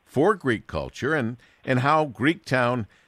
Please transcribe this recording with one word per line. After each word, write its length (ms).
for 300
Greek 320
culture 480
and, 220
and 140
how 280
Greektown 800